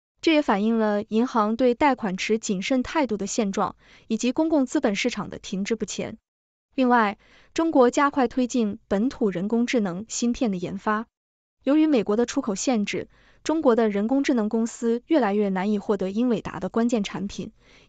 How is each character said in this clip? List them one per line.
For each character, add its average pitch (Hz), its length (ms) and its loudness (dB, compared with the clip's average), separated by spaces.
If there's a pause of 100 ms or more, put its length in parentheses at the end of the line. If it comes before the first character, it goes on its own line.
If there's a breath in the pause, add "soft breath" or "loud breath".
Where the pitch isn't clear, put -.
(220)
这 330 100 4
也 302 80 4
反 208 240 2
映 226 140 2
了 214 240 0
银 220 240 0
行 220 300 0
对 247 180 4
贷 277 200 4
款 190 220 -4
持 214 220 0
谨 196 240 -4
慎 254 200 0
态 294 240 -2
度 214 120 -2
的 196 80 -6
现 202 260 -2
状， 202 240 -2 (300 soft breath)
以 220 100 -2
及 247 160 0
公 320 160 0
共 302 160 2
资 285 160 -2
本 208 160 0
市 240 140 -2
场 175 180 -8
的 - 100 -12
停 196 260 -6
滞 226 120 -2
不 220 80 -4
前。 196 320 -10 (580)
另 254 140 2
外， 226 300 2 (340 soft breath)
中 330 180 0
国 262 200 6
加 285 180 4
快 269 200 0
推 254 180 -2
进 220 320 -2 (100)
本 214 220 0
土 - 180 -2
人 180 180 -4
工 233 200 0
智 240 140 0
能 190 280 -4
芯 240 240 -2
片 233 180 -2
的 190 60 -4
研 180 220 -8
发。 214 280 -4 (560)
由 277 140 2
于 311 100 4
美 262 180 2
国 208 120 0
的 240 80 4
出 269 160 -4
口 226 140 -4
限 214 320 0
制， - 220 -6 (360 soft breath)
中 320 160 0
国 254 160 4
的 220 140 2
人 202 180 0
工 277 160 2
智 302 80 0
能 214 160 2
公 226 180 0
司 233 400 -2
越 320 140 4
来 202 140 2
越 208 160 2
难 190 200 -2
以 208 80 0
获 202 200 -2
得 190 120 -2
英 233 200 0
伟 208 100 0
达 - 180 -8
的 185 120 -6
关 233 180 0
键 226 160 0
产 185 220 -8
品， - 260 -10 (360 soft breath)